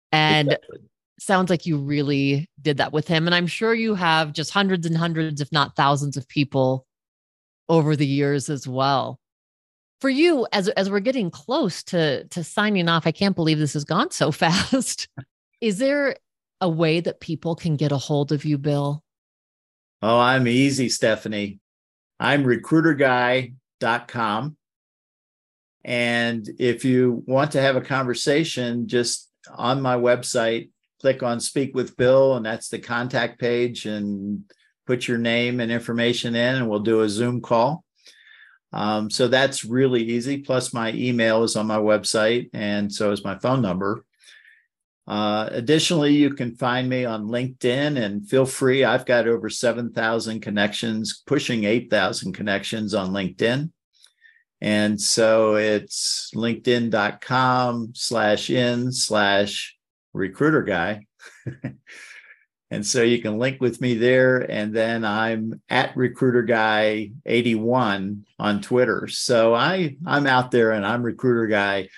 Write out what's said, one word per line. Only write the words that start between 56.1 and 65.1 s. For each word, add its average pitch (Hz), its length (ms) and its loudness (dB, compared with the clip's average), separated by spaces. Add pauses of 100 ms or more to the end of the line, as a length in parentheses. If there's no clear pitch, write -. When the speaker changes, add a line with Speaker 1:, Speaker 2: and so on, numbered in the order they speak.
Speaker 2:
linkedin 117 560 0
dot 104 300 0
com 127 720 0
slash 107 560 0
in 123 420 0
slash 101 840 0 (360)
recruiter 107 500 0
guy. 98 420 -4 (400)
<laughs> - 300 -12 (960)
And 104 120 -6
so 120 200 0
you 120 180 2
can 107 160 -4
link 135 240 -2
with 120 200 0
me 135 120 0
there. 127 460 4 (100)
And 107 240 -4
then 113 320 0
I'm 110 640 -2